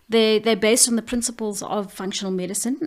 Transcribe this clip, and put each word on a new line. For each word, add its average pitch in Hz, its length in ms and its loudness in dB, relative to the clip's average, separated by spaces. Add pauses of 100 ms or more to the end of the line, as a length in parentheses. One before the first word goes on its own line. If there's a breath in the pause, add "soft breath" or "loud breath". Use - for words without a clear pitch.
they, 220 300 4
they're 220 160 2
based 220 340 4
on 233 60 0
the 220 60 0
principles 226 640 -6
of 202 280 -4
functional 196 400 -6
medicine, 185 560 -2